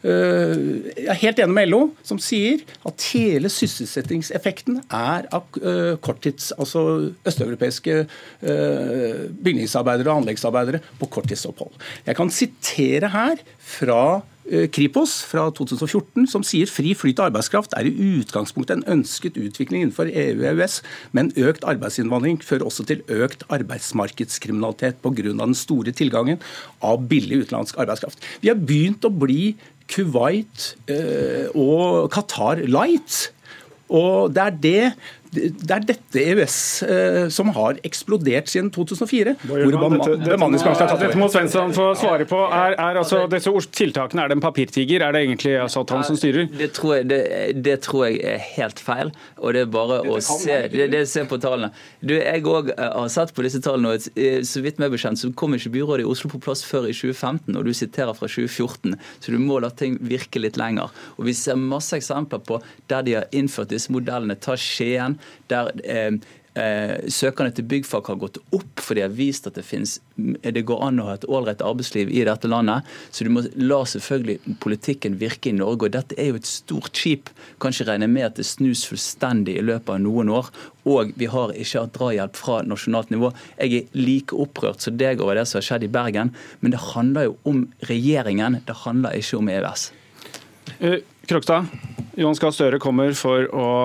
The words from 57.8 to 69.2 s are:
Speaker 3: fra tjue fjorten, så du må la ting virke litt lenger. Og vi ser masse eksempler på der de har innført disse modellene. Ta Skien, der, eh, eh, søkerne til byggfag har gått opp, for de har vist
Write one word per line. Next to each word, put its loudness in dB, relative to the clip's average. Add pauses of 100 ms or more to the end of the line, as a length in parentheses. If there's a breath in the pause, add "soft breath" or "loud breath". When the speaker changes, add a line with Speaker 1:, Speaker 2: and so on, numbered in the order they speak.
Speaker 3:
fra -6
tjue -4
fjorten, -4 (160 loud breath)
så -8
du 0
må 0
la -6
ting -4
virke -4
litt -4
lenger. -2 (240 loud breath)
Og -8
vi 0
ser -2
masse -2
eksempler -6
på -4 (320 loud breath)
der 0
de 2
har -4
innført -2
disse -4
modellene. -2
Ta -4
Skien, -2 (300 loud breath)
der, 0 (180)
eh, -2 (480 loud breath)
eh, -2 (100)
søkerne 0
til -4
byggfag -2
har -4
gått -10 (100)
opp, -4
for -2
de 2
har -2
vist -2